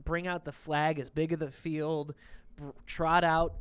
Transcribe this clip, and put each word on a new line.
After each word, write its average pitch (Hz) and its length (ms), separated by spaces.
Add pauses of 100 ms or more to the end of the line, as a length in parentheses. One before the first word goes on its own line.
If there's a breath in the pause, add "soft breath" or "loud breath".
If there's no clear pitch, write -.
bring 170 240
out 175 180
the 147 60
flag 151 480
as 127 100
big 160 240
of 160 60
the 147 120
field, 151 640 (420 soft breath)
br-, 147 140 (160)
trot 170 380
out 165 380